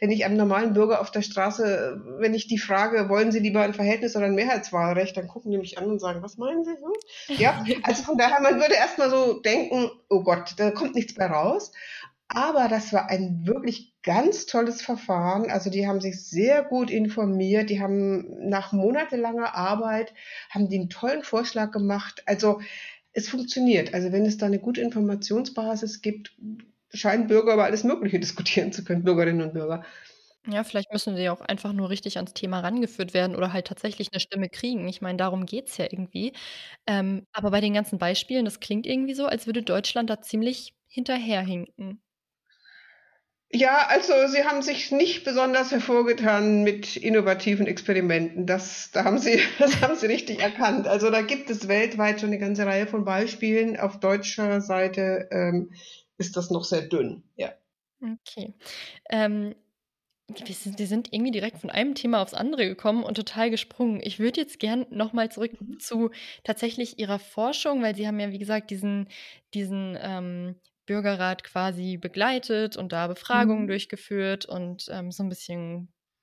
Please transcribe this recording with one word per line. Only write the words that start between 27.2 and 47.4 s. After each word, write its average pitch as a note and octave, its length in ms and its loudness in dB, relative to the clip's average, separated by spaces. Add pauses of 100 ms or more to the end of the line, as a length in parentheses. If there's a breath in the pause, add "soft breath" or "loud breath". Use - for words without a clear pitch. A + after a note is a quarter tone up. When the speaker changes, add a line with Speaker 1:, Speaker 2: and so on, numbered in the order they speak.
Speaker 1:
Bürger A3 280 6
über G#3 100 6
alles G#3+ 180 0
Mögliche G#3 360 2
<laughs> - 20 -4
diskutieren - 520 0
zu - 120 -8
können, F3 180 0
Bürgerinnen E3+ 380 4
und D#3 120 -4
Bürger. D#3+ 300 -4 (640 loud breath)
Speaker 2:
Ja, G#3 160 -2
vielleicht G3+ 280 -6
müssen G#3 240 -4
sie F3+ 140 0
auch F3 120 -4
einfach G3+ 300 -4
nur G3 180 -2
richtig G3 280 -6
ans F3+ 160 -8
Thema F#3 280 -4
rangeführt G3 520 -2
werden F3+ 220 0
oder F3+ 180 -2
halt F#3 140 -4
tatsächlich G3+ 440 -6
eine F#3+ 80 -4
Stimme F#3+ 300 -4
kriegen. A#3 380 -4
Ich F#3 140 -8
meine, F#3 160 -4
darum F#3 280 0
geht's - 320 -10
ja F3+ 80 -2
irgendwie. F#3 480 -6 (540 loud breath)
Ähm, G3 440 -2
aber G#3 200 -2
bei G3+ 100 4
den G#3 140 2
ganzen G#3 240 -2
Beispielen, G3 460 0
das G#3 140 -6
klingt G#3+ 280 -4
irgendwie C4 260 -2
so, C#4 140 -2
als - 180 -4
würde A3+ 180 -2
Deutschland G#3+ 460 -2
da G#3+ 120 -4
ziemlich A3+ 520 -4 (140)
hinterherhinken. G3+ 1120 -4 (1500 soft breath)
Speaker 1:
Ja, C4 360 6
also F4 240 4 (140)
sie C#4 180 2
haben C#4+ 160 2
sich C4+ 300 -4
nicht D4 340 2
besonders C4 460 2
hervorgetan A#3 920 4
mit G#3 320 0
innovativen G3+ 720 2